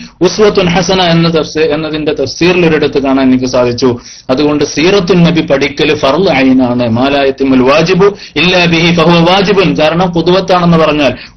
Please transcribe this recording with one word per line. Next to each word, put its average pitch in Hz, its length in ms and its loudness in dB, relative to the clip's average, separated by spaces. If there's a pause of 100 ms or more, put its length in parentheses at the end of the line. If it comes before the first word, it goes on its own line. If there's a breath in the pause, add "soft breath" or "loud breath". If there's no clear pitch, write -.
(220 loud breath)
ഉസ്വത്തുൻ 196 460 2
ഹസന" 185 340 0
എന്ന 165 380 0
തഫ്സീ-, 151 220 -4
എന്നതിന്റെ 156 520 -2
തഫ്സീറിൽ 170 520 0
ഒരിടത്ത് 147 360 0
കാണാൻ 135 260 0
എനിക്ക് 127 180 2
സാധിച്ചു. 123 540 0 (300 loud breath)
അതുകൊണ്ട് 147 360 0
സീറത്തുൻ 185 580 0
നബി 156 180 2
പഠിക്കൽ 143 540 -2
ഫർള് 147 340 0
ഐനാണ്. 131 600 0
"മാ 120 180 0
ലാ 139 160 0
യത്തിമുൽ 135 380 0
വാജിബു 175 540 2 (200 loud breath)
ഇല്ലാ 175 300 0
ബിഹി 165 300 0
ഫഹുവ 170 280 2
വാജിബുൻ." 185 560 2
കാരണം 170 380 0
ഖുദ്വത്താണെന്ന് 175 600 0
പറഞ്ഞാൽ, 151 360 0 (240 loud breath)